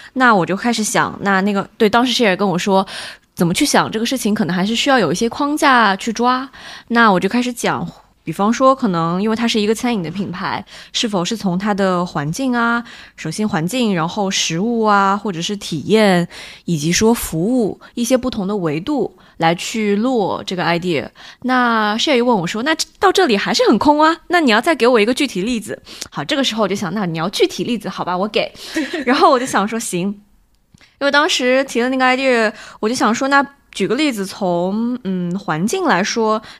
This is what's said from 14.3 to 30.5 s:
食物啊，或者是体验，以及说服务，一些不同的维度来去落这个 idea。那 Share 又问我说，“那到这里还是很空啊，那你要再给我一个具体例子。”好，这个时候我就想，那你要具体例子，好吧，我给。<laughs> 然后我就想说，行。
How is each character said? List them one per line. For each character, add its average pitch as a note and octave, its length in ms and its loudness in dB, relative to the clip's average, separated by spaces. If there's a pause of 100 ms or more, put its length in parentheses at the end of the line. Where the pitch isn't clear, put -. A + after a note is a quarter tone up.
食 E3 280 -2
物 A3+ 240 0
啊， G3+ 340 4
或 G3+ 160 -6
者 D#3+ 80 -6
是 F3+ 160 -4
体 E3 300 -6
验， F#3+ 380 4 (380)
以 E3+ 140 -2
及 D#3 160 0
说 A3 200 4
服 A3+ 460 -2
务， G#3+ 180 -2 (180)
一 A#3+ 100 -2
些 B3+ 100 2
不 B3+ 140 0
同 G#3+ 180 -4
的 G#3 80 -2
维 E3 240 -2
度 A#3+ 380 -4 (180)
来 E3 180 2
去 G3+ 440 -2
落 A3+ 480 0
这 G3 100 -8
个 F3 80 -2
idea。 E3+ 420 -2 (360)
那 A#3 560 0
Share C4 180 0
又 A#3+ 80 2
问 A#3+ 140 2
我 E3+ 100 -2
说 A3 160 -6
，“那 D#4+ 100 0 (260)
到 F#4+ 120 4
这 F#4 140 2
里 A#3+ 100 2
还 G3 180 -2
是 A4+ 140 2
很 C4+ 100 6
空 D4 240 4
啊， D#4+ 140 4 (140)
那 F4 100 2
你 D4+ 100 4
要 A3 120 4
再 E4+ 120 2
给 A#3+ 140 2
我 B3+ 100 6
一 G#3 60 4
个 A#3 100 2
具 C#4 140 -2
体 F3+ 140 -6
例 A3+ 180 -4
子。” - 240 -10 (260)
好， D3+ 140 -8
这 D4 140 -4
个 C#4 60 2
时 A3 120 -4
候 A3 80 0
我 G3 60 2
就 F#3 40 -4
想， G3 200 -4
那 G#3 120 -2
你 E3 120 -4
要 D#3+ 100 -2
具 C4+ 180 0
体 - 200 -2
例 A#3+ 120 -2
子， - 120 -10
好 F3+ 160 -8
吧， F3+ 120 -2
我 F#3 120 -2
给。 G#3+ 200 -2 (260)
<laughs> D#4 300 -6
然 B3 120 2
后 F4 120 6
我 C4+ 80 6
就 B3 80 -4
想 G#3 220 0
说， A3+ 100 -6
行。 G3+ 440 -4 (800)